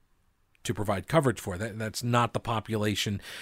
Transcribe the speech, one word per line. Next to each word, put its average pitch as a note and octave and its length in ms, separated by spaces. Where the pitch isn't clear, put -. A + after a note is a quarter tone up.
to A#2 100
provide G2+ 340
coverage C#3 320
for. F#2+ 160
That, G#2 220
that's A2 260
not A#2+ 300
the - 60
population G#2+ 800